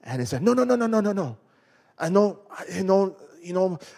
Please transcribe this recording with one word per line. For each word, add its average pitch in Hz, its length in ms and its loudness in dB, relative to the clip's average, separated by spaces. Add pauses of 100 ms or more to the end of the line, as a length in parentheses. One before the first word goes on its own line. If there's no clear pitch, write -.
And 127 160 -6
he 120 60 -4
said, 131 140 -6
"No, 214 120 4
no, 247 100 2
no, 247 140 2
no, 233 100 0
no, 220 140 2
no, 208 120 -2
no. 151 240 -6 (640)
I 160 100 -4
know, 196 300 2 (100)
I, - 280 -12
you 190 80 -2
know, 190 320 2 (260)
you 175 100 -12
know, 185 280 0 (180)